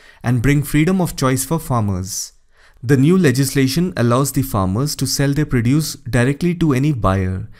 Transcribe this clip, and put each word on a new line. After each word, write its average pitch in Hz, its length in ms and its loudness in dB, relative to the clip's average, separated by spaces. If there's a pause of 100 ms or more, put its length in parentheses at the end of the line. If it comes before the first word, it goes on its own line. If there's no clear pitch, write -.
(240)
and 120 180 0
bring 170 220 2
freedom 160 360 2
of 165 140 -2
choice 131 300 0
for 165 160 -4
farmers. 98 720 -4 (500)
The 135 140 2
new 147 200 4
legislation 139 800 2
allows 120 360 2
the 139 100 0
farmers 107 540 -2
to 139 100 -2
sell 139 260 0
their 147 140 0
produce 135 480 0
directly 143 640 -2
to 165 160 2
any 139 200 2
buyer 95 560 -2 (120)